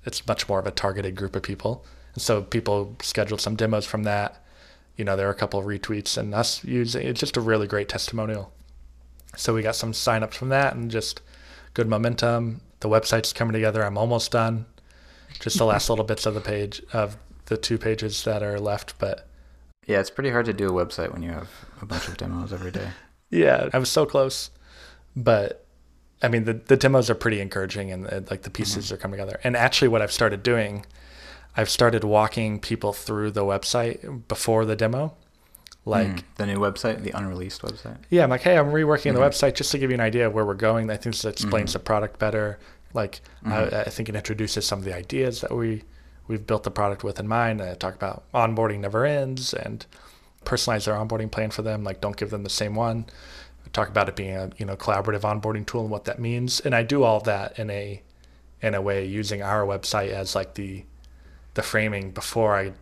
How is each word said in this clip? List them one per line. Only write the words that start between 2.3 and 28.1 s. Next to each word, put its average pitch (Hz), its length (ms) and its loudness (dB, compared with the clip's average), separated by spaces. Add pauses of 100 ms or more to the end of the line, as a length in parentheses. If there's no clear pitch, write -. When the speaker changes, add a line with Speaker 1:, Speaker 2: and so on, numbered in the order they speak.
Speaker 1:
people 104 580 -2
scheduled 104 400 -2
some 107 140 -2
demos 110 320 0
from 107 160 -4
that. 104 400 -2 (540)
You 107 80 -4
know, 98 100 2
there 98 100 0
were 101 60 2
a 98 40 -2
couple 101 240 -2
of 95 60 -4
retweets 104 500 -4
and 104 200 -4
us - 280 0
using, 123 440 -2
it's 127 120 -4
just 139 180 -2
a 120 40 2
really 110 240 2
great 101 240 -2
testimonial. 110 640 -4 (840)
So 113 200 0
we 110 80 0
got 113 120 0
some 113 180 -4
signups 110 420 0
from 131 140 -4
that 135 260 4
and 117 160 -4
just - 300 -4 (520)
good 113 140 2
momentum. 117 760 2 (200)
The 110 80 -2
website's 110 440 4
coming 113 200 0
together. 110 300 2
I'm 101 140 -2
almost 117 340 2
done. 113 360 2 (720)
Just - 180 -2
the 117 80 6
last 104 240 4
Speaker 2:
<laughs> - 0 -
Speaker 1:
little 110 160 4
bits 107 220 -2
of 107 80 0
the 104 60 -4
page, 104 420 -4 (100)
of 107 240 0 (280)
the 110 120 0
two 113 220 -2
pages 107 460 -2
that 107 180 0
are 104 160 -2
left, 104 400 -4
but - 280 -4 (600)
Speaker 2:
Yeah, 101 120 2
it's 95 120 -2
pretty 135 180 -2
hard 120 160 2
to 110 80 0
do 98 140 0
a 90 180 2
website 85 280 -6
when 82 100 -8
you 85 80 -6
have 85 180 -10 (320)
a 104 40 -12
bunch 87 220 -6
of 87 100 -10
demos 90 360 -6
every 92 180 -8
day. 95 220 -6
Speaker 1:
<laughs> - 40 -16 (340)
Yeah, 160 420 6
I 131 60 4
was 127 100 0
so 156 160 4
close. 135 460 0 (640)
But, 113 500 2 (560)
I 123 60 2
mean, 117 160 4
the, 117 100 0
the 127 240 4
demos 131 320 6
are 113 60 4
pretty 107 260 0
encouraging, 98 500 -4
and, 92 140 -8
uh, 101 240 -4